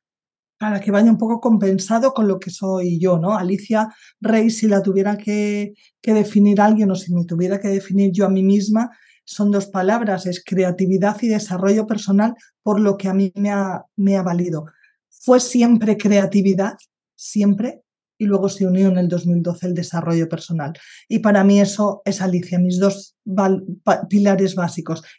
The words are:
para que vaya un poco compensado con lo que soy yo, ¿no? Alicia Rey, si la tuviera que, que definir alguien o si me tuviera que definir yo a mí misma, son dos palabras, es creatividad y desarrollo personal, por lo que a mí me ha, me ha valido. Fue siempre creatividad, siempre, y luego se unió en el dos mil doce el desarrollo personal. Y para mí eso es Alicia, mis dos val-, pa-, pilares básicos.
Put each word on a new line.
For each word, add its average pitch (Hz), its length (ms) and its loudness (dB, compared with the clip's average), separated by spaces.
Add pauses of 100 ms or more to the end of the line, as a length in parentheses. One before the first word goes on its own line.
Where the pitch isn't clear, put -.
(580)
para 208 220 -2
que 196 120 -2
vaya 214 180 6
un 220 80 4
poco 226 220 -2
compensado 220 760 2
con 220 140 2
lo 185 100 0
que 185 120 -12
soy 180 500 -4
yo, 180 180 2
¿no? 190 180 -2
Alicia 202 580 -2 (260)
Rey, 220 300 2
si 220 180 -2
la 196 140 2
tuviera 196 360 0
que, 208 560 -4 (260)
que 220 140 0
definir 202 460 2
alguien 214 300 4
o 185 40 0
si 175 180 -6
me 175 120 0
tuviera 180 360 -4
que 202 80 -6
definir 196 440 0
yo 190 140 2
a 185 40 2
mí 190 120 2
misma, 208 480 2 (340)
son 202 260 -2
dos 202 160 0
palabras, 190 600 -2
es 180 180 -8
creatividad 185 800 -2
y 240 60 -2
desarrollo 208 580 -2
personal, 208 480 0 (280)
por 208 180 0
lo 202 160 2
que 190 120 -6
a 190 60 -2
mí 196 200 0
me 202 160 -2
ha, 190 340 -4 (120)
me 196 200 2
ha 185 60 -2
valido. 175 440 -4 (420)
Fue 254 320 2
siempre 226 560 2
creatividad, 196 760 2 (420)
siempre, 208 680 -2 (340)
y 214 100 -4
luego 196 220 0
se 190 180 -4
unió 185 220 2
en 180 100 2
el 180 100 0
dos 170 180 -2
mil 175 160 0
doce 175 240 -6
el 180 80 -4
desarrollo 165 540 -2
personal. 165 440 -8 (360)
Y 220 100 -2
para 202 240 4
mí 202 180 6
eso 202 440 0
es 196 180 -4
Alicia, 180 380 -2
mis 180 180 0
dos 196 460 -2
val-, 190 400 -2 (180)
pa-, - 260 0
pilares 196 460 2
básicos. 165 480 -6 (160)